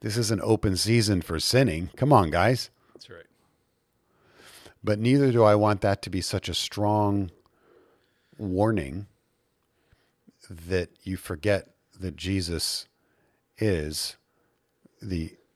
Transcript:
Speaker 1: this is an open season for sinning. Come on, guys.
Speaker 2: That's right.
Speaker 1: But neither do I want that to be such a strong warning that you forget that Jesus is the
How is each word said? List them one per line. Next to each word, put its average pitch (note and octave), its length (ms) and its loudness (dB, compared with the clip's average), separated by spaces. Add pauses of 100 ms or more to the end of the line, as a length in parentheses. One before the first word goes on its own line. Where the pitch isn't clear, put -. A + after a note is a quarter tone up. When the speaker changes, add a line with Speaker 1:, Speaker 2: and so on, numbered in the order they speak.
Speaker 1:
this G#2+ 160 -4
is A2 140 0
an G2+ 120 0
open G#2+ 340 2
season G#2 440 2
for D#2+ 180 -6
sinning. F#2 560 0
Come C#3+ 180 2
on, F#2+ 160 6
guys. G2 400 0 (240)
Speaker 2:
That's - 160 -20
right. E2+ 160 -20 (1600)
Speaker 1:
But G#2 160 0
neither C3 320 4
do A#2 120 6
I G#2+ 120 8
want G#2 260 2
that G2+ 220 0
to G2+ 60 -10
be F#2 120 -4
such - 260 -4
a F2 60 -6
strong G#2 760 -2 (1080)
warning G2 680 -2 (1400)
that F2 400 -4 (140)
you F#2 140 -6
forget F#2+ 520 -4 (300)
that F2+ 160 -10
Jesus E2+ 720 -4 (720)
is D#2 600 -4 (840)
the F2 340 -6 (200)